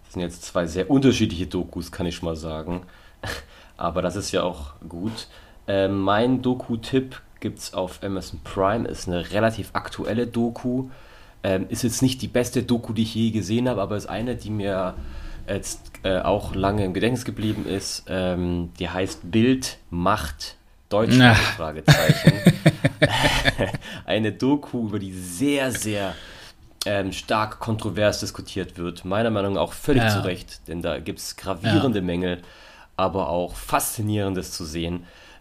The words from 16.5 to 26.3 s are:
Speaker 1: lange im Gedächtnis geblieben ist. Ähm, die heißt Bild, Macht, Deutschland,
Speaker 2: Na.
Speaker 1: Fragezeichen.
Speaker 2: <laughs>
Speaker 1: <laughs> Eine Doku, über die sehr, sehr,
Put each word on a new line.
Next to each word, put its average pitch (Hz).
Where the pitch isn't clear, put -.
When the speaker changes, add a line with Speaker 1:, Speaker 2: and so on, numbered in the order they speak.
Speaker 1:
lange 98
im 92
Gedächtnis 117
geblieben 107
ist. -
Ähm, 90
die 90
heißt 90
Bild, 127
Macht, 87
Deutschland, 117
Speaker 2:
Na. -
Speaker 1:
Fragezeichen. 85
Speaker 2:
<laughs> -
Speaker 1:
<laughs> -
Eine 107
Doku, 127
über 104
die 95
sehr, 131
sehr, 104